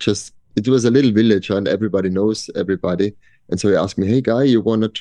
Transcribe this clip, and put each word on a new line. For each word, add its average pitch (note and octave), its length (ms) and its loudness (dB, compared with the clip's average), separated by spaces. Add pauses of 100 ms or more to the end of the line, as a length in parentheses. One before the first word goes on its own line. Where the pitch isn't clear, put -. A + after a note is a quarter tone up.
just, G#2 160 -2 (360)
it G#2 140 -4
was A#2+ 100 2
a A#2+ 120 2
little C3+ 240 4
village G#2+ 360 2
and G2 100 -2 (100)
everybody F#2+ 320 -2 (100)
knows G#2+ 200 -2 (240)
everybody. F#2 460 -2 (400)
And F2+ 120 -4
so - 100 -2
he F#2 140 4
asked G2 180 -6
me, F#2+ 100 0
"Hey, C3 80 2 (120)
guy, B2+ 200 0
you A2+ 160 4
wanna A2 200 0 (120)